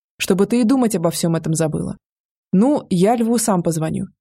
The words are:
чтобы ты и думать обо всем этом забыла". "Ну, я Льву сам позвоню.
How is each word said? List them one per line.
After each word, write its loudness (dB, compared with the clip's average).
чтобы 2
ты 2
и 2
думать 2
обо 0
всем -2
этом -4
забыла". -4
"Ну, 2
я 2
Льву 0
сам 0
позвоню. -4